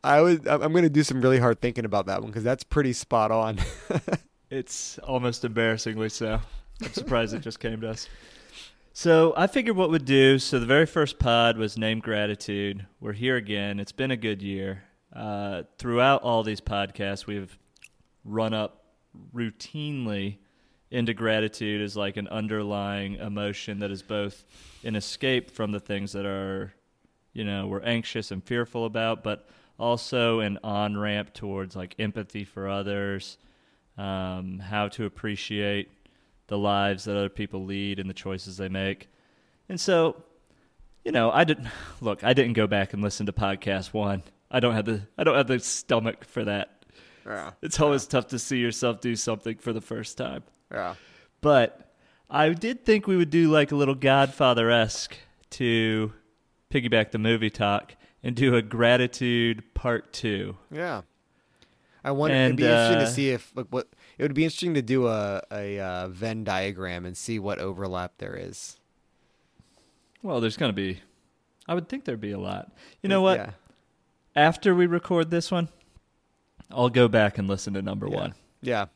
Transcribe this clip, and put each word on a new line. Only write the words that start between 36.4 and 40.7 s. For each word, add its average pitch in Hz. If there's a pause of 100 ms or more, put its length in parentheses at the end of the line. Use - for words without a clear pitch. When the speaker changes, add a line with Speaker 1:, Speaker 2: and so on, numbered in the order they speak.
Speaker 2:
the 104
lives 101
that 104
other 101
people 98
lead 98
and 95
the 92
choices 95
they 95
make. 95 (600)
And 180
so, 170 (840)